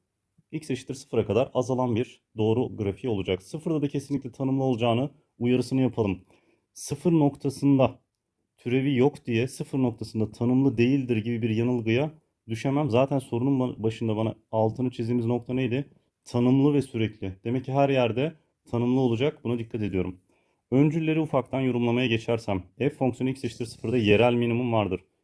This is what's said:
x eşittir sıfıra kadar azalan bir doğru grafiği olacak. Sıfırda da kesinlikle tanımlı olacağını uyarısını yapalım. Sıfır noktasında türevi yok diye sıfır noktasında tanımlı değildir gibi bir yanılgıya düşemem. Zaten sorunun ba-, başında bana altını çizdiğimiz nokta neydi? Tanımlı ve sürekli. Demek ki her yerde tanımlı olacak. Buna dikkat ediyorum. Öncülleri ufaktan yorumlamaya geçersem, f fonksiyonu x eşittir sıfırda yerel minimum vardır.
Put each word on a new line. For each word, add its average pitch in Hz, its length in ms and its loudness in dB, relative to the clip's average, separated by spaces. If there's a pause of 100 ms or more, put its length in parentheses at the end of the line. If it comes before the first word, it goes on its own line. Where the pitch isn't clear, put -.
(520)
x 151 200 -8
eşittir 127 220 -8
sıfıra 113 320 -2
kadar 110 280 0
azalan 123 420 -2
bir - 260 -4 (160)
doğru 110 400 0
grafiği 104 340 -4
olacak. 95 320 -2
Sıfırda 160 380 -6
da 143 60 0
kesinlikle 139 440 -6
tanımlı 135 320 -2
olacağını 120 480 0 (280)
uyarısını 123 420 2
yapalım. 107 400 0 (520)
Sıfır - 380 -2
noktasında 139 880 2 (580)
türevi 131 380 0
yok 135 300 2
diye 120 220 0
sıfır 147 320 -6
noktasında 110 520 -2
tanımlı 127 460 2
değildir 123 400 2
gibi 113 240 -4
bir 117 80 0
yanılgıya 117 640 0 (360)
düşemem. 135 420 -2
Zaten 131 300 2
sorunun 127 400 -2
ba-, 120 240 -4
başında 110 340 -2
bana 110 180 -2 (160)
altını 113 400 0
çizdiğimiz 120 340 -2
nokta 120 280 -2
neydi? 131 360 -2 (340)
Tanımlı 135 500 2
ve 143 80 2
sürekli. 104 520 -4 (100)
Demek 123 220 -4
ki 131 80 -6
her 139 160 4
yerde 131 440 0 (380)
tanımlı 123 280 0
olacak. 131 440 0
Buna 120 160 -2
dikkat 113 220 -8
ediyorum. 92 380 -4 (520)
Öncülleri 156 480 2
ufaktan 135 420 -2
yorumlamaya 120 460 0
geçersem, 113 560 -2 (140)
f 135 120 0
fonksiyonu 127 420 -2
x 135 120 -8
eşittir 120 220 -6
sıfırda 117 320 -4
yerel 110 360 6
minimum 120 400 0
vardır. 95 280 0 (220)